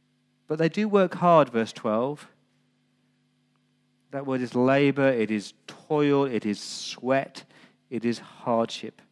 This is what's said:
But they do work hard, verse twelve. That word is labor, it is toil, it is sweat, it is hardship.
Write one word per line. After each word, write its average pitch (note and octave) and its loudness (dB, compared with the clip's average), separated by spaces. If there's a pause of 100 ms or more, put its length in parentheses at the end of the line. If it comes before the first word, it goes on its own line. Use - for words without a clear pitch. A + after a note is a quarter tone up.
(460)
But D#3 -6
they D#3+ 2
do G#3 -2
work G3 2
hard, E3+ 6
verse A2+ -2
twelve. B2 -4 (1800)
That C#3 -10
word C3 -4
is B2 -6
labor, C3+ 2
it A2+ 0
is G#2 -4 (140)
toil, C#3+ 0
it A#2+ -4
is G#2 -2
sweat, - -6 (440)
it A#2 -8
is A#2 -2
hardship. - -4 (100)